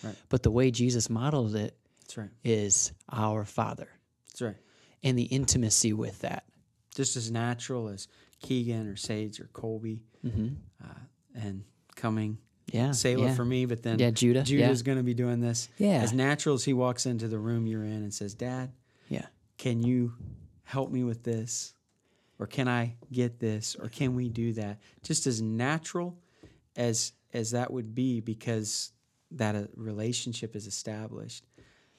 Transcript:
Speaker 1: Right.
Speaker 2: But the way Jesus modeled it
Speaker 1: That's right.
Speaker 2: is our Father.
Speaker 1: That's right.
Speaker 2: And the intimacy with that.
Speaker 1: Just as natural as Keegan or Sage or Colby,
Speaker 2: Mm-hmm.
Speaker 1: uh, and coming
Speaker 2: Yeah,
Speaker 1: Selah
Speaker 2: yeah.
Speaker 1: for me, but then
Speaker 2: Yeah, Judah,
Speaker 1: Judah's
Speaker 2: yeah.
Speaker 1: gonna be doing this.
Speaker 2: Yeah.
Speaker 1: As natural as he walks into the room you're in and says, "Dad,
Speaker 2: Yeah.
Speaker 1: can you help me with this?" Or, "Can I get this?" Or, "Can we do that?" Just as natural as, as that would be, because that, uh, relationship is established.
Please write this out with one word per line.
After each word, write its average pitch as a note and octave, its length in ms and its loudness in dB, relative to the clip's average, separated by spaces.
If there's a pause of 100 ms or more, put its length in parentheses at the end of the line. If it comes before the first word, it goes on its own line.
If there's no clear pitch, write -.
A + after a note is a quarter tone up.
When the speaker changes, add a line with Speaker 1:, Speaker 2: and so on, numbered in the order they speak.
Speaker 1:
Right. G#2+ 100 -8 (160)
Speaker 2:
But B2+ 140 2
the A2+ 80 6
way B2+ 180 6
Jesus A#2+ 400 2
modeled A#2+ 460 2
it G#2+ 200 -2 (260)
Speaker 1:
That's - 180 -16
right. G#2 100 -10 (140)
Speaker 2:
is G#2+ 480 2 (200)
our G#2+ 340 0
Father. A2 440 -4 (380)
Speaker 1:
That's - 160 -12
right. G#2 140 -6 (440)
Speaker 2:
And B2+ 160 4
the A#2+ 60 2
intimacy B2 720 2
with A2 260 -4
that. - 240 -6 (500)
Speaker 1:
Just C3+ 220 -2
as A2+ 160 -4
natural A#2+ 560 -4
as G2 200 -10 (340)
Keegan A#2+ 460 -2
or G2 100 -8
Sage G#2+ 420 -4
or - 140 -16
Colby, A2 500 -6 (220)
Speaker 2:
Mm-hmm. A2 240 0 (340)
Speaker 1:
uh, - 100 -18 (400)
and G2+ 300 -8 (320)
coming A2 420 0 (340)
Speaker 2:
Yeah, B2+ 200 2
Speaker 1:
Selah B2+ 360 4
Speaker 2:
yeah. C3 60 4
Speaker 1:
for B2 120 2
me, B2+ 200 2
but A#2 160 -2
then A2+ 160 0
Speaker 2:
Yeah, A#2+ 140 6
Judah, A#2+ 320 6
Speaker 1:
Judah's B2+ 380 6
Speaker 2:
yeah. A#2 40 -4
Speaker 1:
gonna C3 180 2
be B2 100 2
doing A#2+ 260 2
this. A#2+ 380 0
Speaker 2:
Yeah. G3+ 260 6
Speaker 1:
As A2 80 2
natural C#3 440 4
as A#2+ 100 -2
he C#3 80 4
walks B2+ 320 2
into A#2 240 0
the A2 100 -2
room A2+ 260 0
you're A2 200 -2
in G#2+ 180 -4
and G#2 100 -6
says, G2+ 200 -6
"Dad, B2+ 380 -6 (360)
Speaker 2:
Yeah. - 180 -4 (320)
Speaker 1:
can A#2 260 0
you B2 300 2 (500)
help C3+ 280 -4
me B2+ 140 0
with A#2 180 -4
this?" A2+ 500 -4 (640)
Or, G2+ 80 -4
"Can B2+ 200 0
I A#2+ 300 0 (140)
get B2 280 0
this?" G#2+ 380 -2
Or, - 120 -8
"Can B2+ 260 0
we B2 140 -2
do A#2 240 -2
that?" G#2 260 -6 (220)
Just - 260 -2
as A2+ 140 0
natural D#3 760 -2 (560)
as, A#2+ 380 0 (200)
as A2+ 180 -2
that A#2+ 200 0
would A2+ 240 -6
be, B2+ 240 0
because A2 720 -4 (400)
that, A2 240 0
uh, G#2 200 -4
relationship A2+ 840 -4
is G#2 100 -10
established. G#2+ 800 -10 (540)